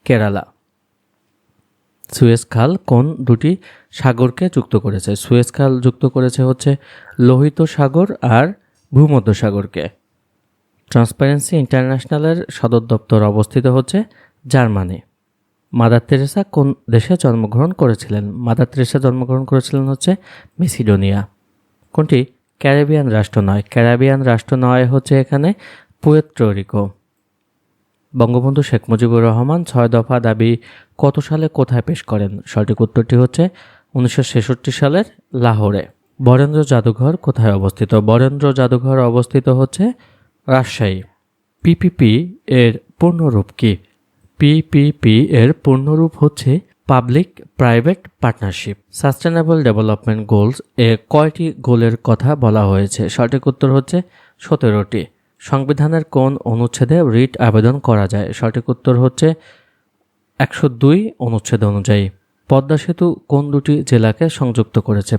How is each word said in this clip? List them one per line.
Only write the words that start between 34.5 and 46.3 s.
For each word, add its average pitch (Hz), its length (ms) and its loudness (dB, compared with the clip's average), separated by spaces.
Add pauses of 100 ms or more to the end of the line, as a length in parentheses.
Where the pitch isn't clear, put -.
সালের 147 320 0 (300)
লাহোরে। 107 540 0 (340)
বরেন্দ্র 143 420 2
জাদুঘর 127 540 0
কোথায় 113 360 0
অবস্থিত? 98 420 -2
বরেন্দ্র 131 580 2
জাদুঘর 131 460 0
অবস্থিত 123 500 0
হচ্ছে 135 420 0 (560)
রাজশাহী। 113 540 -2 (600)
পিপিপি 170 760 0 (100)
এর 120 320 2 (200)
পূর্ণরূপ 160 460 0 (120)
কি? 104 200 0 (600)
পিপিপি 147 920 2
এর 127 240 4
পূর্ণরূপ 151 640 0
হচ্ছে 147 420 0 (280)